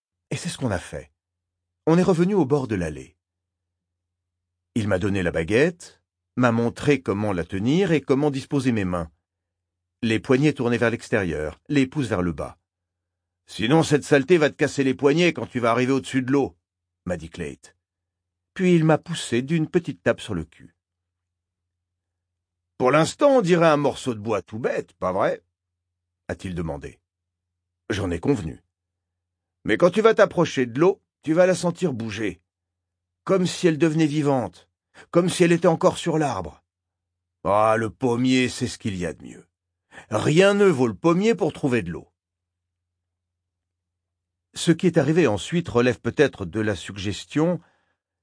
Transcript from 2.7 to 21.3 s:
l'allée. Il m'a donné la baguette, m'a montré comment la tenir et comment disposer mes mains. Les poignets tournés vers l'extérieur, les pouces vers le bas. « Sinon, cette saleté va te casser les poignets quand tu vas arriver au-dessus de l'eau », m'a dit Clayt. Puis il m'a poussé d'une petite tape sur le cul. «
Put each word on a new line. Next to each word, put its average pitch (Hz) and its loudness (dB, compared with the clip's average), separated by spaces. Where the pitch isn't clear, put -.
l'allée. 78 -8
Il 107 -2
m'a 95 0
donné 98 0
la 82 -2
baguette, 107 -2
m'a 127 2
montré 120 0
comment 104 -2
la 87 -2
tenir 135 0
et 151 2
comment 143 0
disposer 135 -4
mes 107 0
mains. 87 -4
Les 110 0
poignets 135 2
tournés 120 -2
vers 117 0
l'extérieur, 85 -4
les 135 2
pouces 139 -4
vers 98 -2
le 90 -2
bas. « 71 -10
Sinon, 135 2
cette 147 0
saleté 151 4
va 147 2
te - -12
casser 139 -2
les 131 0
poignets 160 2
quand 110 -10
tu - -8
vas 113 2
arriver 123 0
au-dessus 131 -2
de 123 -6
l'eau », 131 0
m'a 90 -6
dit 80 -14
Clayt. 73 -14
Puis 180 2
il 160 2
m'a 156 4
poussé - -4
d'une 156 -2
petite 170 -4
tape 117 0
sur 107 -10
le 80 -6
cul. « - -20